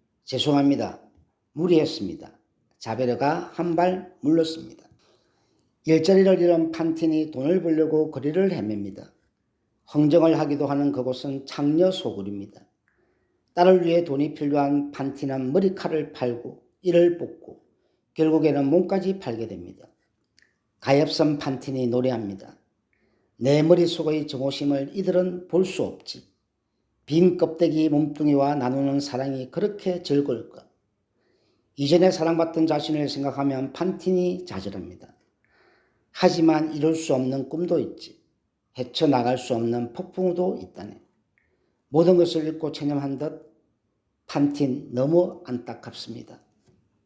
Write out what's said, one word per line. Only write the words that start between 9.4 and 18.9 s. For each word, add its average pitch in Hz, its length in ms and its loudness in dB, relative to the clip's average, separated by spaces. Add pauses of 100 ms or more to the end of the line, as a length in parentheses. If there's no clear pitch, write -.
흥정을 156 500 4
하기도 147 280 -2
하는 143 260 0
그곳은 127 520 -6
창녀 160 460 2
소굴입니다. 101 720 -8 (920)
딸을 180 300 8
위해 170 200 2
돈이 147 300 -2
필요한 143 580 0
판틴은 135 600 -6
머리칼을 170 600 -2
팔고 - 500 -6 (200)
이를 175 360 4
뽑고 - 420 -14 (540)
결국에는 156 520 2
몸까지 190 520 0